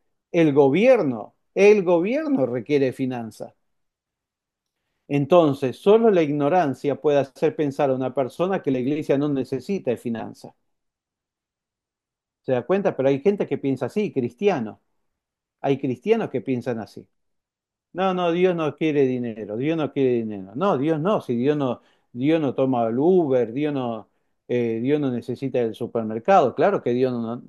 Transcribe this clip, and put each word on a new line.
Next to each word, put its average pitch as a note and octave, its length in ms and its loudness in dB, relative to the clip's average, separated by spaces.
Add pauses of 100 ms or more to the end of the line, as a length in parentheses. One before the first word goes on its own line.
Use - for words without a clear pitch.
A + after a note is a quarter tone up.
(320)
El D#3+ 220 4
gobierno, C#3+ 840 4 (200)
el G3+ 280 6
gobierno G3+ 600 0
requiere B2+ 480 0
finanza. B2 600 -8 (1500)
Entonces, C#3+ 680 2
solo A3+ 340 4
la F3+ 120 4
ignorancia D3 800 0
puede D3 180 2
hacer D3+ 340 -2
pensar C#3+ 360 -2
a C3 60 0
una B2+ 200 -4
persona E3+ 480 -2
que C#3+ 80 -2
la B2+ 80 -2
iglesia C#3+ 380 -2
no C#3+ 100 -2
necesita B2+ 640 -4
de A2 60 -4
finanza. A2 580 -10 (1900)
¿Se - 120 -6
da B2 120 0
cuenta? F#3+ 300 0
Pero C3+ 140 0
hay C#3 100 0
gente G3 280 0
que C#3 100 -4
piensa C3 300 -4
así, G3+ 240 -4
cristiano. B2 680 -4 (800)
Hay C#3 180 0
cristianos F3+ 500 -2
que B2 120 -6
piensan A#2+ 380 -4
así. - 280 -16 (840)
"No, F#3 200 0
no, F3+ 180 0
Dios F3+ 240 2
no D#3 220 -2
quiere D3 300 2
dinero, A2+ 500 -6
Dios D3+ 200 -2
no C#3 160 -4
quiere C3 220 2
dinero". G#2 400 -6
No, E3+ 240 0
Dios D#3 220 0
no, F#3+ 200 0
si B2 160 -4
Dios C#3+ 200 0
no, C3 240 -4 (320)
Dios D3 280 0
no C3+ 140 -2
toma C3 320 0
el A#2 120 -2
Uber, C3+ 540 2
Dios D3 200 -4
no, A#2 360 -6 (380)
eh, A#2 340 -2
Dios C#3+ 200 0
no C3+ 100 -2
necesita B2 500 -4
el A2+ 140 -2
supermercado. A#2 800 0
Claro F3 280 0
que B2 100 0
Dios B2+ 200 0
no, A#2 360 -8